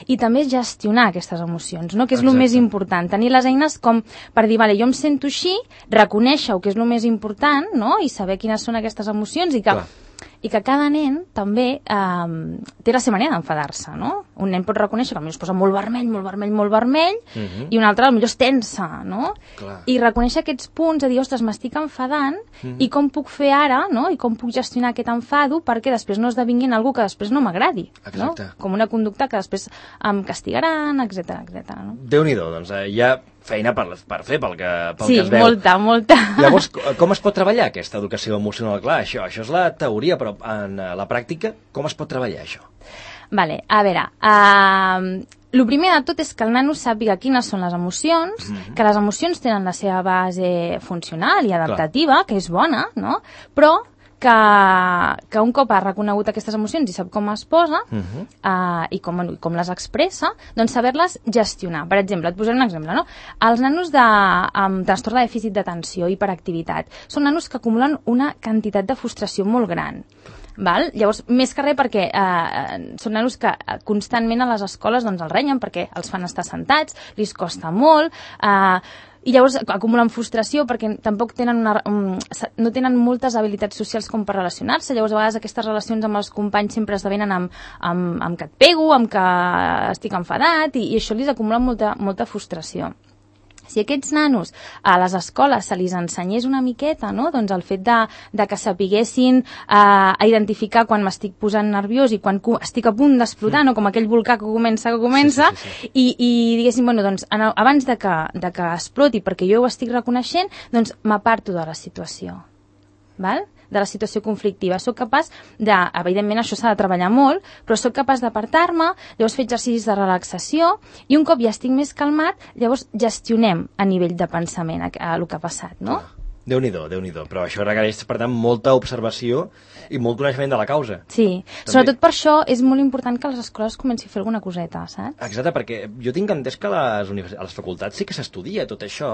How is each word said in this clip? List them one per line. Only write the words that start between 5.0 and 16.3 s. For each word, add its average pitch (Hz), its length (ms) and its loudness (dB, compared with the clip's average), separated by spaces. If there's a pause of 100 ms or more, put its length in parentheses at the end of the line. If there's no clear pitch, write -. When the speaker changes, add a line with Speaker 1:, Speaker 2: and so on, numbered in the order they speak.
Speaker 1:
així», 349 260 -2 (380)
reconèixer-ho, 214 680 4
que 202 140 -2
és 214 60 -2
lo 233 60 0
més 233 200 0
important, 233 680 0
no? 254 260 2
I 294 80 0
saber 190 320 -4
quines 214 220 -2
són 233 160 -4
aquestes 220 280 -6
emocions 220 460 -2
i 226 80 0
que 208 140 4
Speaker 2:
Clar. 92 100 -4 (580)
Speaker 1:
i 214 60 -6
que 208 160 -2
cada 285 240 2
nen 294 300 0 (180)
també, 240 480 -2
ehm, 170 720 -4 (240)
té 233 100 2
la 247 80 2
seva 240 160 0
manera 247 200 0
d'enfadar-se, 156 600 -6
no? 285 280 -6 (180)
Un 196 80 -2
nen 185 160 -2
pot 214 100 -2
reconèixer 220 380 -2
que 180 80 -8
potser 160 140 -10
es - 20 -18
posa 185 160 -6
molt 190 180 4
vermell, 226 380 -2
molt 196 160 -4
vermell, 202 260 -6